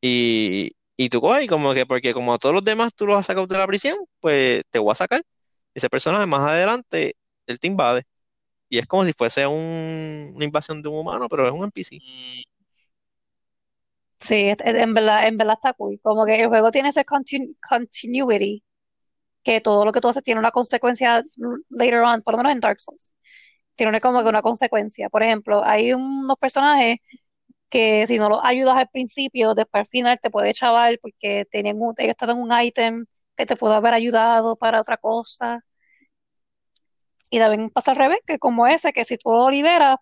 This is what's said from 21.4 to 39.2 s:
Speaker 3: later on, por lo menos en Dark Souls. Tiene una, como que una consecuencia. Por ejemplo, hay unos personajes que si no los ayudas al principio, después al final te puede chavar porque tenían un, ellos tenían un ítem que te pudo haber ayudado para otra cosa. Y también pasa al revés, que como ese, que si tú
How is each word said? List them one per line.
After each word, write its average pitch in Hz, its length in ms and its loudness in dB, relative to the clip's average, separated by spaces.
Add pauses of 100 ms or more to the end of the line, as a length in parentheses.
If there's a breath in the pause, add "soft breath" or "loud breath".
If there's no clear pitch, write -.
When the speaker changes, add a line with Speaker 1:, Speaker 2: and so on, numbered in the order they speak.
Speaker 3:
later 240 320 2
on, 233 200 2
por 220 120 -2
lo 220 40 -2
menos 269 140 -2
en 254 80 -4
Dark 208 200 -2
Souls. - 340 -14 (640 soft breath)
Tiene 220 140 0
una, 214 100 0
como 247 220 2
que 220 60 2
una 214 140 2
consecuencia. 220 680 -4
Por 214 140 0
ejemplo, 214 400 0
hay 220 300 2
unos 269 440 -4
personajes 269 600 2 (720 loud breath)
que 220 380 2
si 240 100 2
no 214 120 2
los 220 140 2
ayudas 254 340 4
al 262 120 2
principio, 254 640 -2
después 214 280 0
al 208 60 -6
final 247 340 0
te - 80 -2
puede 208 240 -2
chavar 233 480 2
porque 202 480 -6
tenían 208 300 -4
un, 233 180 -4
ellos 233 180 -2
tenían 240 240 -4
un 233 120 -4 (100)
ítem 233 440 -2 (300)
que - 100 -4
te 233 100 -2
pudo 214 180 2
haber 226 200 2
ayudado 226 600 2
para 226 240 0
otra 226 180 -4
cosa. 233 640 -6 (1700)
Y 240 80 0
también 220 320 2
pasa 262 220 0
al 254 60 0
revés, 294 280 4
que 311 120 -4
como 240 280 2
ese, 311 260 2
que 233 120 -2
si 247 140 -8
tú - 120 -4